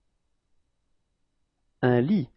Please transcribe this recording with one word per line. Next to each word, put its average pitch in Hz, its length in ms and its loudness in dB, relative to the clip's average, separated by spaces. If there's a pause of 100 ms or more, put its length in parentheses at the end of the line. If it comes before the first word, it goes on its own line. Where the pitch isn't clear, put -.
(1800)
Un 123 200 2
lit. 156 360 -2